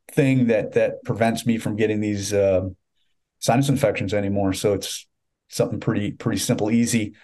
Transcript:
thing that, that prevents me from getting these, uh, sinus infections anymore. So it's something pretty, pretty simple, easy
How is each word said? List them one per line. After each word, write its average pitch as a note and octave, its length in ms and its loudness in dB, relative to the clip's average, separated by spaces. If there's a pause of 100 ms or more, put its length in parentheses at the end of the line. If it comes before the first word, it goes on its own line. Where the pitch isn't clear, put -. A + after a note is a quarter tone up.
thing C3 380 4
that, G#2+ 260 0
that - 300 0
prevents A2+ 420 0
me A2+ 140 0
from G#2+ 160 -4
getting G#2+ 260 0
these, G#2 320 -2
uh, G2 340 2 (720)
sinus C3+ 300 2
infections G#2 420 0
anymore. G2+ 420 0
So G2+ 200 0
it's - 340 -8 (420)
something A#2+ 300 -2
pretty, G#2+ 340 -2
pretty G#2 260 -2
simple, A2 320 -2
easy A#2 420 0 (100)